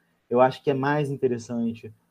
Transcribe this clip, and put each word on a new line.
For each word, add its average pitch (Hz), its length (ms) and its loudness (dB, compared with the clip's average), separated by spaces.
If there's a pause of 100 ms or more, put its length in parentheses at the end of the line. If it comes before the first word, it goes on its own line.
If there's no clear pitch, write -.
(300)
eu 120 100 4
acho 131 220 4
que 151 80 0
é 139 40 0
mais 139 360 0
interessante 117 840 -4 (180)